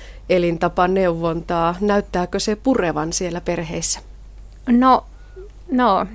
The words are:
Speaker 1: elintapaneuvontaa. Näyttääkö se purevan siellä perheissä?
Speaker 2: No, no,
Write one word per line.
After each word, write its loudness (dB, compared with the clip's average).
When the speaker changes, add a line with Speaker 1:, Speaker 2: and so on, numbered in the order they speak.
Speaker 1:
elintapaneuvontaa. 0
Näyttääkö 0
se -2
purevan 0
siellä -4
perheissä? -4
Speaker 2:
No, 4
no, 4